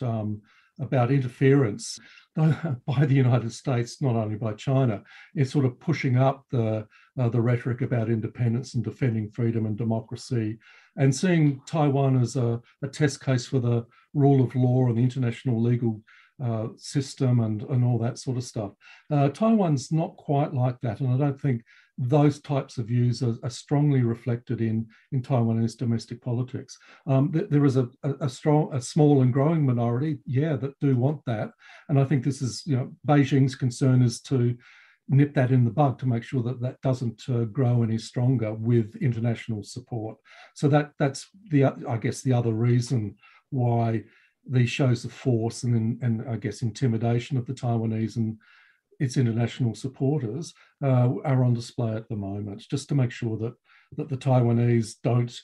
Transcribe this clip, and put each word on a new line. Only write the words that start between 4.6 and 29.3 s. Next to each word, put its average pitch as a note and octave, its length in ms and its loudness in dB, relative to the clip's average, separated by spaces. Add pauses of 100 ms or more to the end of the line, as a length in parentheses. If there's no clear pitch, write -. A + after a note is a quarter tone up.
It's C3+ 180 0
sort C#3+ 140 2
of B2+ 140 -2
pushing C#3 380 0
up C3+ 340 2
the, A2 340 -2 (320)
uh, B2 120 0
the A#2+ 100 0
rhetoric A#2+ 420 0
about A2+ 280 -2
independence A#2 640 -2
and A2+ 100 -2
defending A2 480 -2
freedom A#2 340 -2
and G#2+ 120 -4
democracy, A2+ 800 -4 (400)
and C3+ 180 4
seeing D#3 500 2
Taiwan C#3 560 2
as A#2+ 140 -2
a, A#2 260 -2 (200)
a C3+ 80 -6
test D3 340 -2
case B2+ 220 0
for C3+ 140 -2
the A#2+ 260 0 (280)
rule C#3 300 4
of A#2+ 120 -2
law B2+ 320 4
and A2+ 100 0
the A#2+ 60 4
international A#2+ 580 -2
legal, A#2 400 0 (420)
uh, A2+ 320 -4
system C3 640 -2
and, G#2+ 240 -2
and B2 220 0
all A#2+ 120 2
that A#2 220 -4
sort B2+ 160 -6
of B2+ 80 -4
stuff. G#2 300 -8 (360)
Uh, C#3+ 200 2
Taiwan's F#3+ 600 2
not D#3+ 260 -2
quite D3 360 -2
like B2+ 280 -2
that, G#2 180 -6
and B2+ 140 0
I B2+ 40 2
don't C#3 220 -2
think B2+ 240 -2 (340)
those D3 440 4
types - 360 -6
of A#2 100 -6
views A#2+ 360 0
are, A#2 180 0
are C3 80 -8
strongly C#3+ 520 0
reflected A#2 580 -2
in, A2+ 260 -2 (280)
in C3 80 -2
Taiwanese A#2 560 0
domestic A#2 440 -4
politics. B2 560 -6 (300)
Um, C3+ 240 2
th-, D#3+ 180 -2
there C#3+ 140 4
is C3 140 4
a, B2 100 2 (160)
a, C#3 180 -2
a C#3+ 80 -2
strong, D3+ 440 2
a C3 80 -4
small D3 400 4
and B2+ 100 4